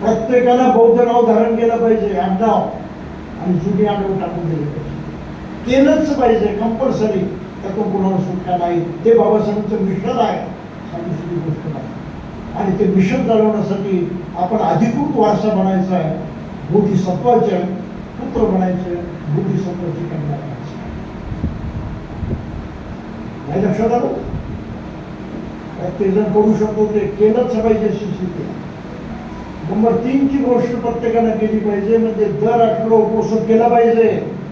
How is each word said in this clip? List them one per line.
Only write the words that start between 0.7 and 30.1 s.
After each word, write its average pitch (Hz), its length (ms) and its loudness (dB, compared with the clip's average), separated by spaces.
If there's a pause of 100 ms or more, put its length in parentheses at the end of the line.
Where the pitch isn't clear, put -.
बौद्ध 233 240 6
नाव 240 240 4
धारण 220 300 4
केलं 226 220 2
पाहिजे, 208 420 2
आडनाव, 190 500 2 (720)
आणि 185 120 0
जुनी 196 320 0
आडनाव 196 340 0
टाकून 170 300 -4
दिली 147 140 -2
पाहिजे. - 1080 -8
केलंच 285 440 6
पाहिजे, 226 320 4
कंपल्सरी, 214 720 0 (420)
त्यातून 196 220 -4
कोणाला 190 340 0
सुटका 185 400 -2
नाही. 175 480 -2
ते 226 120 8
बाबासाहेबांचं 208 640 2
मिशन 233 360 -2
आहे, 196 200 0 (520)
हा 170 60 -8
दुसरी 170 380 -6
गोष्ट 156 320 -4
नाही. - 180 -8 (720)
आणि 185 220 0
ते 185 160 4
मिशन 240 320 2
चालवण्यासाठी 202 920 0 (160)
आपण 180 200 0
अधिकृत - 580 0
वारसा 214 340 2
बनायचा 185 460 0
आहे, 160 220 -2 (540)
बोधिसत्वाचे 190 840 2 (640)
पुत्र 220 300 0
बनायचे, 180 460 -2 (340)
बोधिसत्वाची 175 760 -4
कन्या 147 320 -6
बनायची. 147 200 -10 (3000)
नाही 185 180 0
लक्षात 214 200 0
आलं? 240 220 2 (1700)
प्रत्येक 185 340 -2
जण 208 100 4
करू 214 360 4
शकतो, 214 260 2
ते 208 140 0
केलंच 220 640 2
पाहिजे 220 220 2
अशी 208 200 0
स्थिती - 380 -6
आहे. - 140 -8 (1120)
नंबर 220 200 4
तीन 269 360 2